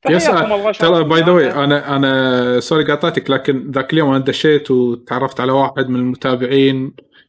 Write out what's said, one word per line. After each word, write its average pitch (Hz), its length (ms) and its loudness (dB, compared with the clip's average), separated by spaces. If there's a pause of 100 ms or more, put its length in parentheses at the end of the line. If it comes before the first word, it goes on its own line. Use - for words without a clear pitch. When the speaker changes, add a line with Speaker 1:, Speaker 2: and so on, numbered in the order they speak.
Speaker 1:
يس، 180 200 2
Speaker 2:
فحياكم 185 220 0
Speaker 1:
آه، 208 40 0
Speaker 2:
الله، 208 160 -2
Speaker 1:
ترى، - 20 -4
Speaker 2:
شرف 165 340 2
Speaker 1:
by 160 180 2
the - 20 0
way، 160 280 4
Speaker 2:
لي. 143 80 0
Speaker 1:
أنا، 143 320 0
أنا 131 640 0
سوري 156 240 0
قاطعتك، 147 460 -2
لكن 135 420 -2
ذاك 131 220 -4
اليوم 156 160 2
أنا 135 160 0
دشيت 147 460 0
وتعرفت 123 680 -2
على 127 120 0
واحد 135 380 0
من 127 60 -2
المتابعين، 131 1000 -2 (340)